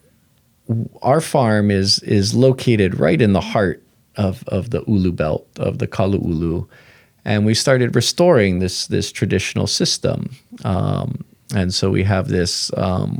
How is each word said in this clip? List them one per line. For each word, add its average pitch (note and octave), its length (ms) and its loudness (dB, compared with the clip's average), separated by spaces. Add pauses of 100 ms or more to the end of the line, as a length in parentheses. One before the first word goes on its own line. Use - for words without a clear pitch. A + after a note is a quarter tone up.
(680)
w-, A#2 220 -2 (120)
our D3+ 200 2
farm G#2+ 500 2
is, G2 280 2
is G#2 340 0
located A#2 640 2
right D#3 220 2
in G#2 120 4
the F2 80 2
heart G2 400 -2 (360)
of, F#2+ 300 -2
of G2 220 -4
the F2 180 -4
ulu F#2 240 2
belt, - 360 -2 (100)
of - 220 -2
the A2 80 -4
Kalu'ulu. F2 800 -2 (580)
And G#2 200 0
we A2 80 2
started B2 420 2
restoring A#2 640 4
this, - 280 -4
this - 240 -4
traditional G2 560 -2
system. - 640 -2 (340)
Um, F#2 600 -2 (320)
and F#2 180 0
so G2 180 0
we G2+ 120 2
have F#2+ 240 0
this, F#2 500 -2
um, F#2+ 420 -2